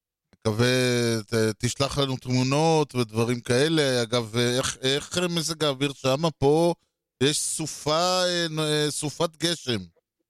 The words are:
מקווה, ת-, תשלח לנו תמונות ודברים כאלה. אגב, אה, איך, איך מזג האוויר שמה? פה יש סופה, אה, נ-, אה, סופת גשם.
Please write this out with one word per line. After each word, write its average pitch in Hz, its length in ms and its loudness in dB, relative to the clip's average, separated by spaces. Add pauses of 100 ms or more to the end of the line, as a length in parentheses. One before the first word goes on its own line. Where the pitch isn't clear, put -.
(340)
מקווה, 110 320 0 (600)
ת-, 110 320 0
תשלח 139 400 -4
לנו 135 180 0
תמונות 139 800 0
ודברים 117 460 -2
כאלה. 135 640 2
אגב, 113 340 -2
אה, 120 220 2
איך, 131 240 -2
איך 139 360 -2 (180)
מזג 156 280 -4
האוויר 139 280 0
שמה? 135 380 0
פה 160 440 4 (480)
יש 147 160 4
סופה, 170 840 -2
אה, 175 260 -2
נ-, 156 80 -6
אה, 151 320 0
סופת 160 460 -4
גשם. 123 600 -4 (340)